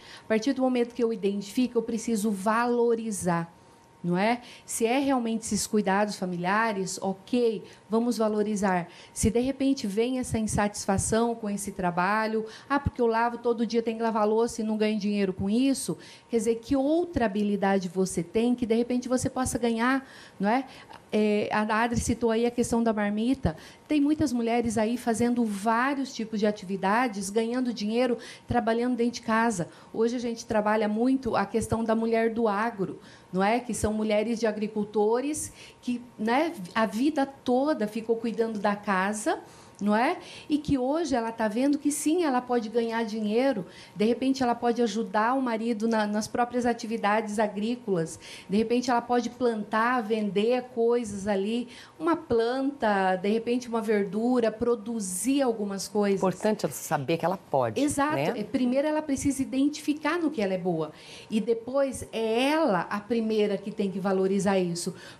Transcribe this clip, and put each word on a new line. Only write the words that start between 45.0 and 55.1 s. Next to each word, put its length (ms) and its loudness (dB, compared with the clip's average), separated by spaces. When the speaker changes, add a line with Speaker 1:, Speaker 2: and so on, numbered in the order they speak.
Speaker 1:
o 80 0
marido 480 0
na, 180 2
nas 220 -2
próprias 380 0
atividades 720 0
agrícolas, 840 -2
de 120 0
repente 320 0
ela 100 2
pode 300 0
plantar, 720 0
vender 640 0
coisas 520 0
ali, 400 -2
uma 160 2
planta, 1000 0
de 140 0
repente 400 0
uma 100 -2
verdura, 720 2
produzir 880 -2